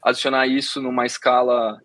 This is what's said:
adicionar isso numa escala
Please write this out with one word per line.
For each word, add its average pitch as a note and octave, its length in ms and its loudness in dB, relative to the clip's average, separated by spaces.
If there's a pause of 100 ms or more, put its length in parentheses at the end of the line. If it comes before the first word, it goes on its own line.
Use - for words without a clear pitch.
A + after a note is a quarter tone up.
adicionar C3 440 0
isso C3+ 360 -2
numa B2+ 240 -2
escala B2 800 0